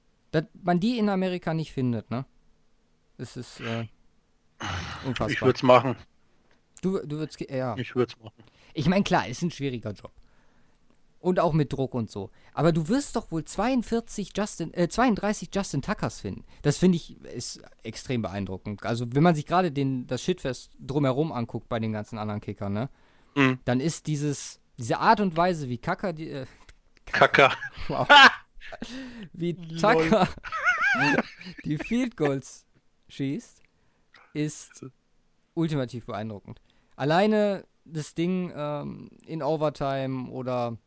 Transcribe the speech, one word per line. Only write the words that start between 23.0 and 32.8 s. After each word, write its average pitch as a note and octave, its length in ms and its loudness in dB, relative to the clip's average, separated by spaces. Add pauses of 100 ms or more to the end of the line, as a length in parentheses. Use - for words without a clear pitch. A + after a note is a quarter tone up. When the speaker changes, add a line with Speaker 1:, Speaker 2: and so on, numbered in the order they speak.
Speaker 2:
Mhm. C3 300 2
Speaker 1:
Dann B2+ 160 0
ist D#3 260 -4
dieses, D3 540 -4 (160)
diese B2 220 -2
Art G#3+ 200 4
und F#3 160 0
Weise, E3 320 2
wie A#2+ 100 -4
Kacker F#3 360 -4
die, D#3 160 -10
äh, C3+ 160 -10 (600)
Speaker 2:
Kacker. C3+ 460 6 (380)
Speaker 1:
Wow. C3 240 0
Speaker 2:
<laughs> D4 40 12 (1160)
Speaker 1:
Wie E3 200 -2
Speaker 2:
Lol. E3 260 -10
Speaker 1:
Tucker E3 480 6 (640)
<laughs> - 720 0
die D3+ 140 -2
Field A#3+ 360 -2
Goals C#3 520 -4 (420)